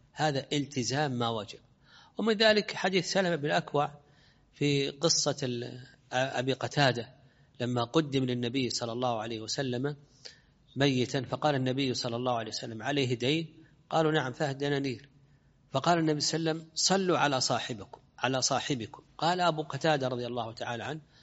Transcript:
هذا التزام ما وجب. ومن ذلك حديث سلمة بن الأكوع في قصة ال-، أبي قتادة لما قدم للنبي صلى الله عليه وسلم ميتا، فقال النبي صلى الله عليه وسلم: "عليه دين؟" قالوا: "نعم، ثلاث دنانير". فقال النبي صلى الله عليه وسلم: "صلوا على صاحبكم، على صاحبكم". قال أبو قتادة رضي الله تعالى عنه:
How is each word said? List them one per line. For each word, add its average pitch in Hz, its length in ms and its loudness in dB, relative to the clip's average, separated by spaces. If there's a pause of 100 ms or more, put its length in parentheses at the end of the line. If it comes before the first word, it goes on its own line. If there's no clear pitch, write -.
(120)
هذا 143 400 0
التزام 135 600 0
ما 120 160 0
وجب. 107 300 -6 (600)
ومن 214 180 2
ذلك 214 380 4
حديث 190 380 0
سلمة 180 240 2
بن 143 100 -2
الأكوع 151 540 0 (540)
في 143 360 2
قصة 143 520 0
ال-، 123 380 -6 (320)
أبي 131 400 0
قتادة 123 640 2 (460)
لما 120 240 0
قدم 135 400 2
للنبي 123 460 -2
صلى 117 220 -4
الله 120 280 -2
عليه 113 200 -6
وسلم 131 560 -4 (800)
ميتا، 131 460 2
فقال 139 320 0
النبي 127 400 0
صلى 117 220 -4
الله 123 200 0
عليه 107 140 -6
وسلم: 113 320 -10
"عليه 135 320 0
دين؟" 147 500 -2 (260)
قالوا: 156 220 4
"نعم، 131 200 0
ثلاث 139 240 -2
دنانير". 139 520 -2 (640)
فقال 170 260 2
النبي 156 220 2
صلى 156 180 -2
الله 160 120 0
عليه 160 100 -2
وسلم: 160 140 -18
"صلوا 180 440 2
على 143 220 2
صاحبكم، - 600 -4 (180)
على 127 240 0
صاحبكم". 123 600 -2 (160)
قال 180 220 2
أبو 160 220 2
قتادة 139 460 0
رضي 120 180 -4
الله 117 260 -6
تعالى 113 320 -8
عنه: 147 160 -8 (220)